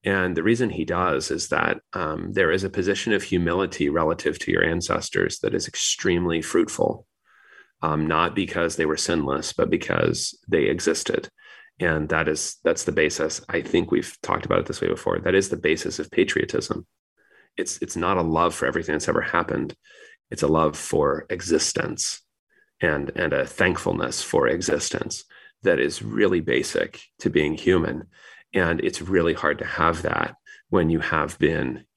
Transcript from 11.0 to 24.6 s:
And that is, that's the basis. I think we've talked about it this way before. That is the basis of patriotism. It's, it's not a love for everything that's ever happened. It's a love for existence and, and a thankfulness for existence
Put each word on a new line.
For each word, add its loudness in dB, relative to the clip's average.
And 2
that 2
is, -4
that's 2
the 0
basis. 0
I -2
think 2
we've 0
talked -2
about 2
it -2
this -6
way -2
before. -2
That 2
is 4
the -2
basis -2
of -6
patriotism. 0
It's, -6
it's -6
not 2
a 2
love 2
for -2
everything -2
that's -2
ever 2
happened. -2
It's -2
a 2
love 2
for 0
existence -2
and, 0
and 0
a 0
thankfulness 0
for 2
existence -2